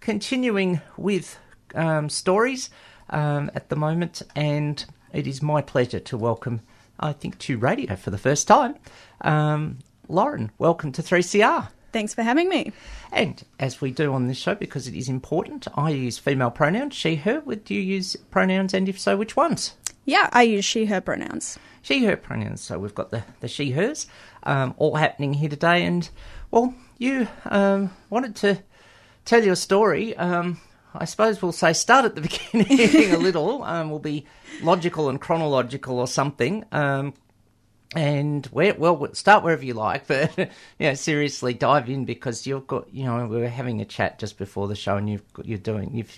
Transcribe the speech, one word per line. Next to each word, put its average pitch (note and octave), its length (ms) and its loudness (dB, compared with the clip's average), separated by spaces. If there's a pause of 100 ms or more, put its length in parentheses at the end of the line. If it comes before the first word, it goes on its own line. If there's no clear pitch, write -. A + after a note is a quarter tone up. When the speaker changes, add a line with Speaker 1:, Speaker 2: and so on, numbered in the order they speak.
Speaker 1:
continuing G#3 840 0 (160)
with, F#3 400 -4 (360)
um, D#3 360 0
stories, A#3+ 580 0 (400)
um, D3 460 -2
at - 160 -10
the D3 60 -2
moment, D#3+ 440 -2 (160)
and D3 480 -2 (300)
it C#3+ 120 -4
is C3+ 140 -8
my D3+ 220 0
pleasure B2 380 0
to - 180 -8
welcome, A#2 420 -2 (400)
I D3 140 -2
think, - 240 -10
to C3 180 -4
radio C#3 400 -2
for - 140 -8
the F#2 80 -4
first C#3+ 280 0
time, C4 280 6 (480)
um, D3+ 560 0 (300)
Lauren. F#3+ 500 0
Welcome D#3 340 0
to E3 100 -6
three F3+ 200 2
C G3+ 180 0
R. C#4 300 2 (200)
Speaker 2:
Thanks G#3 220 -4
for A#3 100 -4
having D4+ 280 2
me. C#4 240 -2 (360)
Speaker 1:
And E3 320 -2 (160)
as B2+ 220 -4
we C3+ 100 -2
do C#3 220 0
on B2+ 160 0
this C3 80 -4
show, F#3+ 180 -2
because - 320 -8
it A2+ 80 -10
is A#2+ 140 -8
important, D#3+ 640 -4
I D3 140 0
use C3 300 -2
female C3 320 -2
pronouns, G3 440 -2
she, E3 220 -2
her. A3 240 -2
Would A#3 300 -8
you G3+ 100 -2
use F#3+ 340 -4 (160)
pronouns, F#3+ 440 2
and F#3+ 160 0
if F#3+ 100 -8
so, G3 160 2
which G#3+ 200 -4
ones? C#4+ 380 0 (300)
Speaker 2:
Yeah, F4 280 2
I A#3+ 100 8
use G#3 240 4
she, A3 200 0
her F#3+ 160 0
pronouns. - 560 -6 (240)
Speaker 1:
She, C4+ 240 2
her F#3 100 4
pronouns. G#2 460 -8
So - 160 -8
we've G2+ 160 -8
got - 160 -6
the, A2 140 -6 (160)
the A#2 80 -10
she, D3 240 -4
hers, G#3+ 340 -2 (360)
um, C3+ 360 -2
all D3+ 180 2
happening C#3+ 380 0
here D3 160 -2
today. F3 340 2
And, F3 240 -2 (420)
well, B3 240 2 (220)
you, B3+ 320 0 (160)
um, G3 460 2 (180)
wanted A#3 280 -4
to G3+ 260 0 (640)
tell A#3 180 6
your F#3 100 4
story. G3 640 2
Um, F3 440 -2 (340)
I E3 100 -8
suppose G#3+ 380 0
we'll E3+ 100 0
say E3 220 4
start B3 320 6
at - 80 -2
the D#3+ 60 -8
<laughs> - 320 -6
beginning A3 640 6
a E3 40 6
little. F3+ 440 2
Um, D#3+ 280 -4
we'll D3+ 80 -6
be D3 280 -6 (360)
logical D#3+ 480 2
and B2+ 100 -4
chronological C3 800 0
or B2 80 0
something. C#3+ 680 -2
Um, C#3 400 0 (840)
and D3 520 0
where, F3+ 280 2
well, E3 220 4
we'll C#3 180 -6
start G#3 280 6
wherever D#3 220 0
you B2 80 -4
like, G#2+ 340 -4
but D#3 440 0 (140)
<laughs> - 140 -20
yeah, D3 140 2
seriously, C#3 640 -2
dive B2+ 340 4
in, C3+ 160 -4
because A#2 420 -6
you've C3+ 200 -6
got, - 260 -6
you C3+ 120 -8
know, A#2+ 220 -2
we A2 120 -4
were A#2+ 100 0
having A#2+ 320 -6
a G2+ 60 -6
chat - 320 -4
just - 180 -10
before G2+ 320 -6
the G2+ 80 -6
show, G2+ 220 -2
and G#2 100 -2
you've G#2 240 -8
got, - 140 -16
you're A2 100 -6
doing, G#2 380 -6
you've - 240 -8